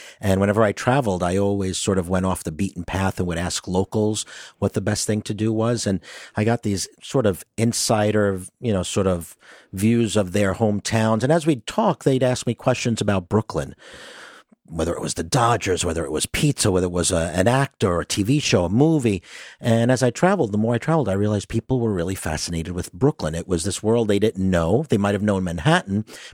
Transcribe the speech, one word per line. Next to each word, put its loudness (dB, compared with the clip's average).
And 2
whenever 4
I 2
traveled, 0
I 0
always -2
sort 0
of -2
went 0
off -2
the -8
beaten -4
path -4
and -2
would -4
ask -6
locals -2
what -2
the -2
best -2
thing 0
to -6
do -2
was. -2
And 0
I 0
got 0
these -4
sort 0
of -2
insider, 0
you -2
know, 0
sort 0
of -4
views 2
of 0
their 2
hometowns. 0
And 2
as 2
we'd 0
talk, 0
they'd 2
ask 0
me 0
questions -2
about 0
Brooklyn, -2
whether -2
it -10
was -6
the -6
Dodgers, 0
whether -2
it -8
was -2
pizza, 0
whether 2
it -2
was 0
a, 0
an 2
actor 0
or 0
a -2
T -2
V 2
show, 2
a 0
movie. 2
And 4
as 2
I 4
traveled, 2
the 2
more 2
I 2
traveled, 0
I 2
realized 0
people -2
were 0
really -2
fascinated -4
with -8
Brooklyn. 0
It -6
was 0
this -4
world 2
they 4
didn't 2
know. 2
They 2
might 2
have -2
known 0
Manhattan, 0